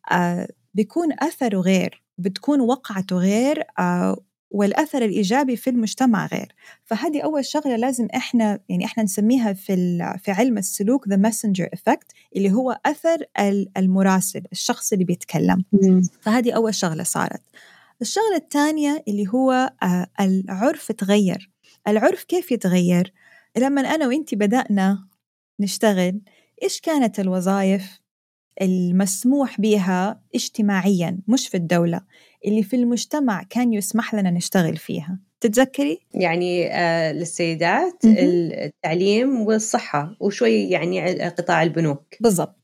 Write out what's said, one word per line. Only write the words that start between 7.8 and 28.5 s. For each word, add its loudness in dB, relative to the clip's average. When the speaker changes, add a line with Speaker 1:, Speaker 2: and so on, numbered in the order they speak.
Speaker 1:
إحنا، 0
يعني، -2
إحنا -4
نسميها 2
في -4
ال-، -2
في -6
علم 0
السلوك -2
the 2
messenger 0
effect، -2
اللي 2
هو 0
أثر 0
ال-، 2
المراسل، 2
الشخص -4
اللي 2
بيتكلم. 0
Speaker 2:
مم. 6
Speaker 1:
فهذه 0
أول 0
شغلة -4
صارت. -4
الشغلة 0
الثانية 0
اللي -2
هو، 2
آه، 0
العرف -2
تغير. 0
العرف 2
كيف -2
يتغير؟ 2
لما 0
أنا 0
وإنتي -2
بدأنا 2
نشتغل، 0
إيش -4
كانت 0
الوظائف 0